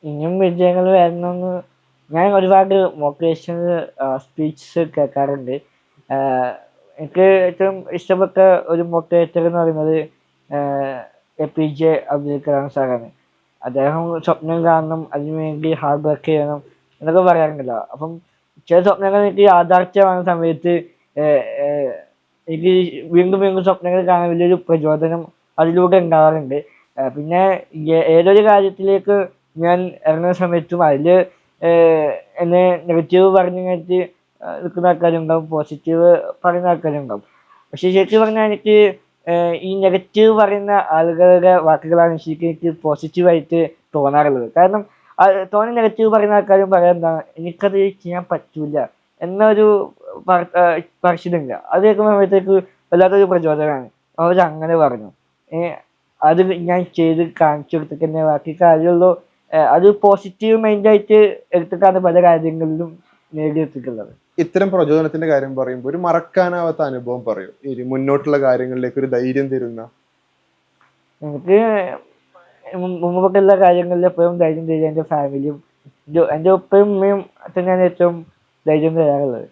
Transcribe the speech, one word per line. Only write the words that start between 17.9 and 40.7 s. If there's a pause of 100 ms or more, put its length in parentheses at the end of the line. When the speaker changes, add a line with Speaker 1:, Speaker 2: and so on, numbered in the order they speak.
Speaker 1:
അപ്പം (480)
ചില
സ്വപ്നങ്ങൾ
എനിക്ക്
യാഥാർത്ഥ്യമാകുന്ന
സമയത്ത്, (480)
ഏ, (160)
ഏ, (580)
എനിക്ക് (100)
വീണ്ടും
വീണ്ടും
സ്വപ്നങ്ങൾ
കാണാൻ
വലിയൊരു
പ്രചോദനം (320)
അതിലൂടെ
ഉണ്ടാവാറുണ്ട്. (360)
ആ,
പിന്നെ (120)
ഏ-,
ഏതൊരു
കാര്യത്തിലേക്ക് (300)
ഞാൻ (140)
ഇറങ്ങുന്ന
സമയത്തും
അതില്, (400)
ഏ, (680)
എന്നെ
നെഗറ്റീവ്
പറഞ്ഞ്
ഇങ്ങോട്ട്, (360)
ആ,
നിൽക്കുന്ന
ആൾക്കാരുണ്ടാവും,
പോസിറ്റീവ് (280)
പറയുന്ന
ആൾക്കാരുണ്ടാവും. (480)
പക്ഷെ
ശരിക്കും
പറഞ്ഞാൽ
എനിക്ക്, (360)
ഏ,
ഈ
നെഗറ്റീവ്
പറയുന്ന